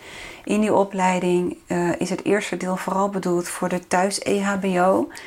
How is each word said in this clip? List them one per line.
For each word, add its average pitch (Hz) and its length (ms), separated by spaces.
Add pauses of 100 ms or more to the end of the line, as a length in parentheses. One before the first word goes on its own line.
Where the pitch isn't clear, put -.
(440)
In 208 180
die 214 120
opleiding, 185 840 (100)
eh, 175 320
is 180 100
het 185 160
eerste 202 320
deel 185 200
vooral 190 320
bedoeld 180 400
voor - 200
de 175 180
thuis 190 360
E 202 180
H 196 180
B 190 60
O, 190 420 (200)